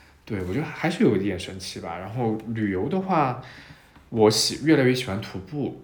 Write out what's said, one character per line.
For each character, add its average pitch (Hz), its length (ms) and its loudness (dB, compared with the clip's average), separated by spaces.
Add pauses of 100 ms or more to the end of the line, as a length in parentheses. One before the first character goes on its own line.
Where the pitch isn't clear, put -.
(260)
对， 98 160 -4
我 90 100 -4
觉 123 80 -2
得 160 60 -4
还 - 240 -4
是 233 120 0
有 131 140 6
一 - 60 0
点 95 160 -2
神 95 200 -10
奇 - 220 -12
吧。 87 180 -8
然 92 100 -10
后 113 300 -2 (100)
旅 110 220 -2
游 95 180 -2
的 190 120 -2
话， 151 420 0 (680)
我 110 200 6
喜-， - 340 0
越 156 120 6
来 135 80 6
越 127 100 6
喜 - 120 -4
欢 98 140 -4
徒 95 200 -10
步。 135 440 -6